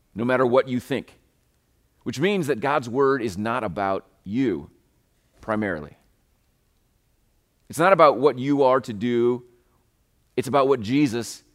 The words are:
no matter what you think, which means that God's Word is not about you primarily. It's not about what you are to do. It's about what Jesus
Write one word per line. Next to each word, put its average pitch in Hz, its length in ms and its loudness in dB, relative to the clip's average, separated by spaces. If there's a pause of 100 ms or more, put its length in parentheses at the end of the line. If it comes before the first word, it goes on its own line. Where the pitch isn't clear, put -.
(140)
no 107 100 -6
matter 127 220 2
what 127 220 2
you 127 100 -4
think, - 400 -10 (840)
which 123 160 -8
means 185 260 0
that 127 140 -4
God's 139 280 -4
Word 135 340 0
is 101 140 -6
not 113 280 -4
about 98 420 -4 (180)
you 101 460 -4 (680)
primarily. 95 560 -6 (1700)
It's - 100 -12
not 180 140 4
about 147 260 6
what 131 180 2
you 139 280 2
are 127 160 4
to 123 120 -8
do. 120 520 0 (920)
It's 131 120 -4
about 135 180 2
what 135 140 2
Jesus 117 640 -2 (100)